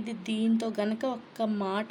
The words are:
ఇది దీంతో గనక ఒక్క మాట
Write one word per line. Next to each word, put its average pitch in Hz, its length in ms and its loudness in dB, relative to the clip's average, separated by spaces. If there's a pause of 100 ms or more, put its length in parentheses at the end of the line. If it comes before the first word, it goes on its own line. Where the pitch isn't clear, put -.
ఇది 226 120 -6 (160)
దీంతో 226 380 4 (120)
గనక 220 220 0 (160)
ఒక్క - 220 -8 (240)
మాట 202 260 0